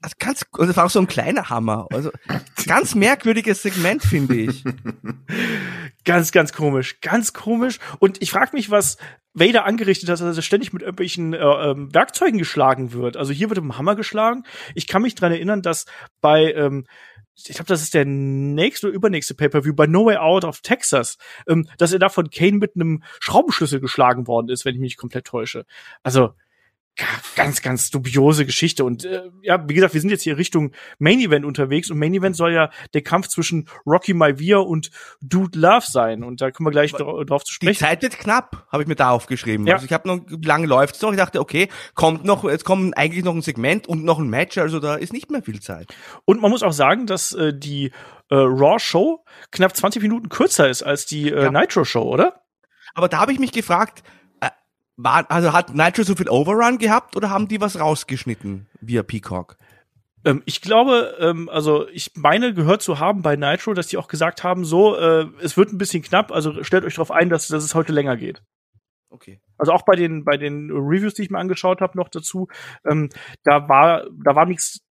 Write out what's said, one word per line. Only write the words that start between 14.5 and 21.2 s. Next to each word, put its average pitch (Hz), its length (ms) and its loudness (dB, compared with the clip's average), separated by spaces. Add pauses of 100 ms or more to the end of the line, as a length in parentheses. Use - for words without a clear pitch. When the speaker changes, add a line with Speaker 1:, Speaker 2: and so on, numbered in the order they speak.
Speaker 2:
Ich - 120 -8
kann 190 140 2
mich 240 140 0
dran 175 160 2
erinnern, 180 320 -2
dass 170 220 -4 (360)
bei, 156 320 6
ähm, 139 320 -2 (500)
ich - 200 -18
glaub, 170 120 -10
das 170 140 2
ist 156 140 -4
der 143 100 4
nächste 139 840 -2
oder 202 80 -2
übernächste 185 380 -2
Pay-Per-View, 147 400 0
bei 151 140 6
No 180 180 4
Way 214 120 4
Out 175 280 2
of 156 160 -8
Texas, - 560 0 (300)